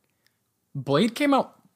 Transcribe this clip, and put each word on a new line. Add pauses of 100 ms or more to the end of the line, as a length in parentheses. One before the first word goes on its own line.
(760)
Blade
came
out (220)